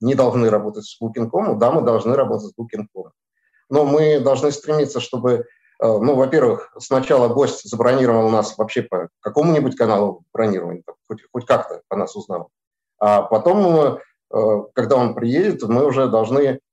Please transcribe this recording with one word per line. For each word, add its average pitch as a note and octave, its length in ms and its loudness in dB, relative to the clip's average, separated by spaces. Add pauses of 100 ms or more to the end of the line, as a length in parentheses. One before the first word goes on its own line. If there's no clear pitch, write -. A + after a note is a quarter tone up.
не B2+ 140 0
должны A#2+ 340 2
работать G#2+ 360 -2
с - 140 -20
Booking.com. A#2 600 -4
Да, A#2+ 120 4
мы D3+ 120 0
должны A2+ 320 0
работать G#2+ 340 -2
с - 100 -18
Booking.com. G#2+ 520 -14 (580)
Но D3 160 2
мы D3+ 340 2
должны C3+ 320 0
стремиться, D3+ 480 -4
чтобы, B2 320 -2
э, A#2+ 120 0 (360)
ну, A2+ 360 2
во-первых, C3 640 0
сначала C3 480 2
гость B2 420 -2
забронировал A#2 600 2
нас G#2+ 280 -2
вообще A2 240 -2
по F2 280 -6 (100)
какому-нибудь D3 560 0
каналу G2+ 480 0 (100)
бронирования, F2+ 500 -4
там, - 120 -20 (120)
хоть, A2 120 -12 (120)
хоть A#2+ 140 -10
как-то - 420 -2
по F#2+ 80 -8
нас G2 200 -6
узнал. - 340 -10 (480)
А G#2 240 4
потом, D#3+ 800 2 (340)
э, G#2+ 280 0 (120)
когда A#2+ 220 0
он B2 180 0
приедет, C#3+ 480 -2
мы A#2+ 240 0
уже C3 220 0
должны, B2 520 0 (140)